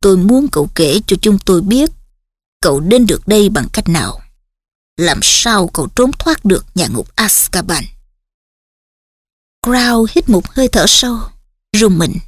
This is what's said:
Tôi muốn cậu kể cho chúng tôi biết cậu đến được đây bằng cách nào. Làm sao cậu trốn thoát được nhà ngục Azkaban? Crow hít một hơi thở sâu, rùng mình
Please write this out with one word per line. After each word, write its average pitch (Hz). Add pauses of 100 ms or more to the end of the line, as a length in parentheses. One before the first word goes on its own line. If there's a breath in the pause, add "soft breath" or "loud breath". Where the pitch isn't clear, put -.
Tôi 196
muốn 240
cậu 147
kể 160
cho 190
chúng 208
tôi 185
biết 240 (680)
cậu 143
đến 214
được 170
đây 208
bằng 151
cách -
nào. - (760)
Làm 170
sao 202
cậu 147
trốn 254
thoát -
được 190
nhà 175
ngục -
Azkaban? 180 (1800)
Crow 233
hít -
một 202
hơi 262
thở -
sâu, 240 (540)
rùng 208
mình 165 (120)